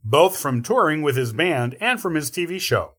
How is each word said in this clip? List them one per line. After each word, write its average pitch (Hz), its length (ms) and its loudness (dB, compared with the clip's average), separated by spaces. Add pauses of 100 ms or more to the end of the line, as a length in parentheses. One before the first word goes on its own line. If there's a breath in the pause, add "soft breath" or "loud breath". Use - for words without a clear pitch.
both 156 320 4
from 127 260 -2
touring 156 400 2
with 139 140 0
his 120 160 -2
band 127 480 -2
and 240 200 -2
from 175 140 -4
his 147 160 -4
T 175 160 -4
V 180 140 -8
show. 95 380 -2